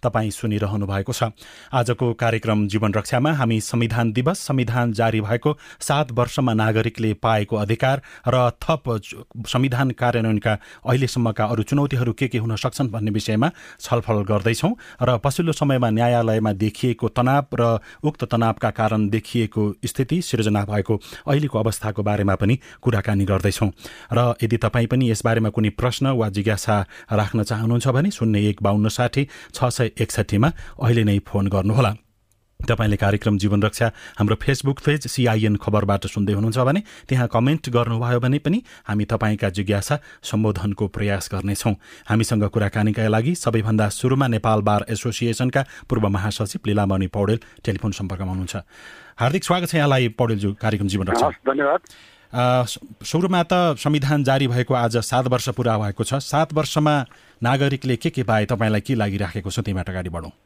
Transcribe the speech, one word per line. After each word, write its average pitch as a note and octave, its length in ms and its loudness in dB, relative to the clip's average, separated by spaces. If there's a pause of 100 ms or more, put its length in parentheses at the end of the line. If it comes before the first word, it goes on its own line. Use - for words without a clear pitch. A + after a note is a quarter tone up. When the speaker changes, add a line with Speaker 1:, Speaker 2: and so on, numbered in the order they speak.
Speaker 1:
तपाईँ A2 280 0
सुनिरहनु G#2 560 -2
भएको G2 260 -4
छ। - 100 -2 (500)
आजको B2 400 0
कार्यक्रम A2 540 0
जीवन G2+ 280 0
रक्षामा B2+ 380 0
हामी A#2 280 2
संविधान A#2 520 0
दिवस, B2+ 260 0
संविधान A#2+ 540 0
जारी A2+ 280 2
भएको A#2+ 360 -2 (240)
सात C#3+ 320 -2
वर्षमा A#2+ 420 0
नागरिकले A2 600 0
पाएको A2 420 0
अधिकार C3 460 0 (260)
र B2 220 4
थप - 380 -4
चु-, A2 580 -8
संविधान C3 440 0
कार्यान्वयनका A2 680 0 (280)
अहिलेसम्मका A#2+ 580 0
अरू G#2+ 180 0
चुनौतीहरू C3+ 500 0
के C3 160 -2
के B2 100 -2
हुन A2+ 180 -2
सक्छन् - 320 -4
भन्ने G#2+ 220 -4
विषयमा G#2+ 400 0 (300)
छलफल A#2+ 340 -2
गर्दैछौँ। G#2+ 600 0 (280)
र B2 220 2
पछिल्लो D#3+ 280 0
समयमा C3 380 2
न्यायालयमा A2+ 600 2
देखिएको A2 560 -2
तनाव C3 460 2
र A#2 240 2 (260)
उक्त D3 200 -2
तनावका A2+ 460 0
कारण G#2+ 380 0
देखिएको A2 320 -2 (440)
स्थिति, D3 380 -2
सिर्जना G#2 420 0
भएको G#2 360 -2 (280)
अहिलेको C#3 300 0
अवस्थाको G#2+ 440 -2
बारेमा G2+ 320 2
पनि G#2 240 2 (240)
कुराकानी G2+ 420 0
गर्दैछौँ। F#2+ 460 0 (420)
र A#2+ 300 2
यदि A2+ 140 0
तपाईँ A#2 300 0
पनि B2+ 240 2
यसबारेमा A2+ 380 2
कुनै G#2+ 200 0
प्रश्न B2 380 -2
वा A#2 220 0
जिज्ञासा G2+ 580 0 (260)
राख्न G#2+ 300 0
चाहनुहुन्छ A2+ 460 0
भने C#3 220 2
शून्य G#2+ 380 2
एक G#2 140 -2
बाउन्न G#2 260 2
साठी B2+ 400 -2 (260)
छ - 100 -2
सय A#2+ 260 0 (100)
एकसट्ठीमा A2 480 2 (340)
अहिले A#2 220 4
नै G2+ 140 4
फोन G2 300 -2
गर्नुहोला। G#2 460 2 (760)
तपाईँले G#2+ 280 2
कार्यक्रम G#2 420 2
जीवन G2+ 240 2
रक्षा A2 300 0 (260)
हाम्रो G#2 180 2
Facebook C3+ 500 -2
पेज D3 200 0
सिआइएन A2 500 2
खबरबाट G2+ 500 0
सुन्दै G#2 260 0
हुनुहुन्छ A2 260 0
भने C#3 240 2 (260)
त्यहाँ B2+ 200 2
कमेन्ट C3+ 420 2
गर्नुभयो A#2+ 500 2
भने B2+ 180 2
पनि F3+ 240 0 (220)
हामी G#2 200 0
तपाईँका G#2+ 440 0
जिज्ञासा G2+ 500 -2 (240)
सम्बोधनको G2+ 640 -2
प्रयास G2+ 440 -4
गर्नेछौँ। G2 420 -2 (340)
हामीसँग A2 360 2
कुराकानीका G#2+ 640 0
लागि A2+ 260 2
सबैभन्दा A2 540 0
सुरुमा C3+ 380 0
नेपाल A2 340 2
बार G#2 300 2
एसोसिएसनका A#2+ 720 -2
पूर्व A2 460 -2
महासचिव G2 580 -2
लीलामणि G2 400 2
पौडेल G#2 320 0 (260)
टेलिफोन G2+ 260 -2
सम्पर्कमा F#2+ 380 -6
हुनुहुन्छ। F#2 280 -6 (600)
हार्दिक C#3 280 0
स्वागत F3 240 0
छ - 60 -6
यहाँलाई C#3 340 4
पौडेलज्यू G#2+ 440 0
कार्यक्रम G#2 360 -2
जीवन F#2+ 180 -2
रक्षा। A#2 200 2
Speaker 2:
हस्, C#3+ 80 -2
धन्यवाद। C#3+ 460 0 (520)
Speaker 1:
अ, B2 320 2
सु-, - 400 -14
सुरुमा F3+ 380 0
त E3 100 -2
संविधान D3 720 2
जारी C3+ 240 2
भएको B2 260 0
आज A#2+ 220 2
सात B2 300 0
वर्ष B2 220 0
पुरा A#2 300 0
भएको G#2 260 -2
छ। C3+ 100 -4
सात D3 380 -2
वर्षमा D3+ 520 0 (380)
नागरिकले C3 540 0
के E3 140 -2
के C3+ 120 -4
पाए, G#2+ 240 2
तपाईँलाई G#2+ 340 0
के C3+ 140 -2
लागिराखेको G2+ 560 -2
छ, A#2+ 100 -4
त्यहीबाट F#2+ 300 -4
अगाडि F#2 180 -6
बढौँ। D#2+ 220 -8 (160)